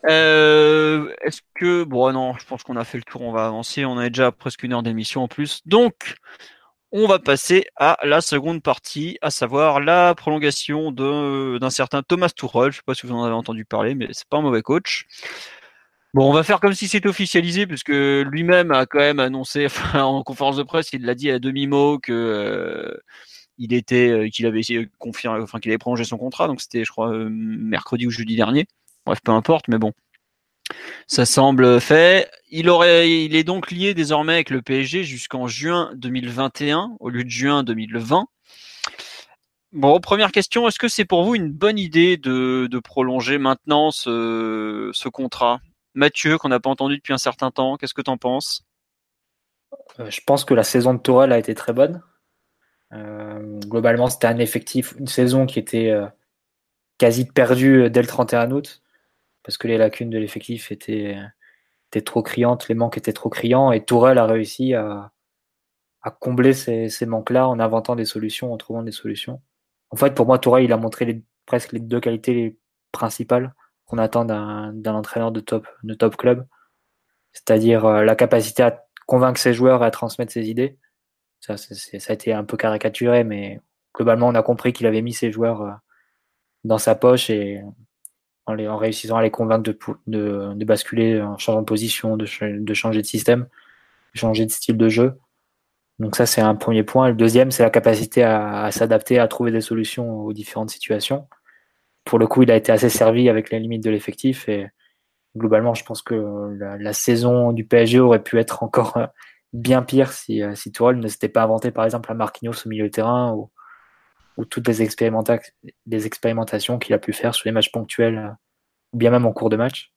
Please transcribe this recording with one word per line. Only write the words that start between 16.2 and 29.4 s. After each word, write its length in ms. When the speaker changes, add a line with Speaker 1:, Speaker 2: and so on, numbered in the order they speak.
Speaker 1:
on 40
va 100
faire 160
comme 140
si 160
c'était 180
officialisé, 580
puisque 240
lui-même 840
a 140
quand 140
même 220
annoncé, 440
<laughs> 20
enfin, 360
en 200
conférence 340
de 60
presse, 280
il 140
l'a 100
dit 160
à 80
demi-mot 600
que, 120
euh, 880
il 160
était, 360
euh, 200
qu'il 160
avait 160
confirmé, 420
enfin, 180
qu'il 120
avait 60
prolongé 260
son 140
contrat. 300
Donc 120
c'était, 240
je 80
crois, 220
euh, 160
mercredi 800
ou 40
jeudi 240
dernier. 320
Bref, 180
peu 80
importe, 380